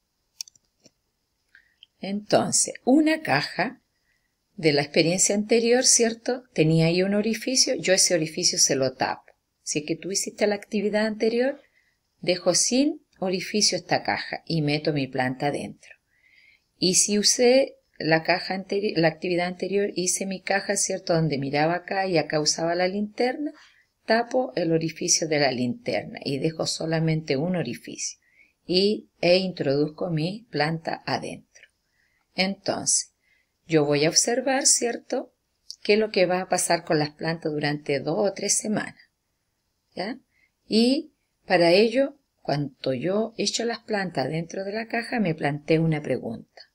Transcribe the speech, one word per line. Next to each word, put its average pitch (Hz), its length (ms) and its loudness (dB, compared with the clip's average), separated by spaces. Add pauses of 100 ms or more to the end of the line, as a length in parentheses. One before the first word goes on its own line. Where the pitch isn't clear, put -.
(2000)
Entonces, 202 720 0 (100)
una 311 380 4
caja 180 600 -2 (720)
de 160 180 2
la 143 80 2
experiencia 175 540 2
anterior, 233 480 2
¿cierto? 240 580 0 (100)
Tenía 160 360 4
ahí 175 160 2
un 196 100 0
orificio, 226 600 0
yo 185 180 0
ese 190 220 4
orificio 160 420 -2
se - 180 2
lo 131 180 0
tapo. - 400 -6 (280)
Si - 180 -6
es 147 60 -6
que 165 100 -2
tú 170 160 -8
hiciste 208 360 -2
la 208 80 0
actividad 208 500 -2
anterior, 233 560 -2 (600)
dejo 180 340 0
sin 285 500 2 (140)
orificio 185 580 0
esta - 240 -2
caja - 460 -4
y 165 160 0
meto 147 300 0
mi 139 120 0
planta 131 420 -2
adentro. 107 440 -6 (880)
Y 180 160 0
si 208 240 2
usé 247 560 4 (240)
la 160 240 2
caja 185 320 0
anteri-, 202 400 -4
la 160 140 4
actividad 175 360 -2
anterior, 185 480 -2
hice 185 320 -2
mi 190 160 -8
caja, 196 340 -2
¿cierto? 190 380 -2
Donde 160 240 2
miraba 143 380 0
acá 190 320 -4
y 175 100 2
acá 151 220 0
usaba 165 340 0
la 180 140 0
linterna, 247 640 -4 (540)
tapo 247 480 0
el 165 160 0
orificio 160 560 0
de 151 120 2
la 139 120 2
linterna 120 720 -4
y 139 160 -2
dejo 160 260 -2
solamente 160 720 -2
un 180 180 -2
orificio - 640 -8 (480)
y, 196 460 0 (100)
e 175 160 6
introduzco 151 720 0
mi 170 400 -4
planta 160 560 -4
adentro. - 640 -8 (640)
Entonces, - 800 -2 (520)
yo 160 180 4
voy 147 220 2
a 165 40 4
observar, 262 560 0
¿cierto? - 680 0 (500)
¿Qué 208 100 2
es 208 60 4
lo 214 100 0
que 196 160 2
va 180 140 0
a 185 80 -6
pasar 170 380 0
con 160 140 2
las 147 100 0
plantas 165 420 -6
durante 147 480 -2
dos 151 200 -2
o 202 120 0
tres - 260 -2
semanas? - 440 -6 (920)
¿Ya? 214 260 -8 (500)
Y 247 420 2 (340)
para 170 260 4
ello, 226 460 4 (240)
cuando 143 520 -4
yo 190 440 -2
echo 202 280 -4
las 233 140 -4
plantas 175 500 -4
dentro 165 340 -6
de 196 80 -6
la 226 160 -6
caja, 233 320 -4
me 170 160 2
planteo 156 480 0
una 156 180 0
pregunta. - 600 -8 (140)